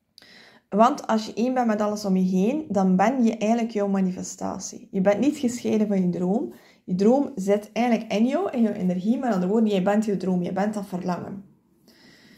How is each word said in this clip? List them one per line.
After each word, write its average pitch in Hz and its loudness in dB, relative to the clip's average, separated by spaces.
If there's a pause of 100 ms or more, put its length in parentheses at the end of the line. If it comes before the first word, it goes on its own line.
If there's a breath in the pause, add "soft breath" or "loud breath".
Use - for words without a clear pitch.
(680 loud breath)
Want 226 2
als 220 0
je - -12
één 247 -2
bent 247 0
met 214 0
alles 208 -2
om 190 2
je 185 2
heen, 254 0
dan 190 2
ben 233 2
je 220 2
eigenlijk 226 0
jouw 202 -2
manifestatie. 190 -4
Je 190 -2
bent 202 2
niet 285 0
gescheiden 220 0
van 196 0
je 180 2
droom. 180 -2 (300 loud breath)
Je 180 -4
droom 233 4
zit 202 -2
eigenlijk 240 0
in 214 4
jou, 320 -2
in 247 -2
jouw 214 2
energie, 185 0
maar 262 -2
aan 185 0
de 180 0
woorden, 220 2
jij 190 2
bent 208 2
je 202 0
droom, 185 0
jij 175 -4
bent 208 -2
dat 196 -6
verlangen. 175 -8 (960 soft breath)